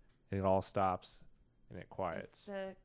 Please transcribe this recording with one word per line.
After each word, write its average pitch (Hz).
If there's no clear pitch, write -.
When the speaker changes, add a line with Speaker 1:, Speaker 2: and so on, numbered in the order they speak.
Speaker 1:
it 98
all 95
stops 92
and 92
it -
quiets. -
Speaker 2:
It's -
the 190